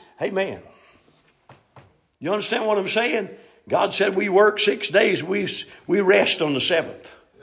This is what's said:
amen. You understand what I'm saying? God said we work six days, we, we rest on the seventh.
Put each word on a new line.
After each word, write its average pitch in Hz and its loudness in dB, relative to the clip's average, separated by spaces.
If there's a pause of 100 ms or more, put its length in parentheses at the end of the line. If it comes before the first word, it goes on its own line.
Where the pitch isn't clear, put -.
(200)
amen. 185 -4 (1600)
You 160 -6
understand 220 -4
what 214 0
I'm 190 -2
saying? 226 -2 (380)
God 185 2
said 196 0
we 202 -2
work 208 6
six 208 -2
days, 185 2
we, 190 -4 (380)
we 190 2
rest 190 2
on 147 0
the 127 -2
seventh. - -4 (300)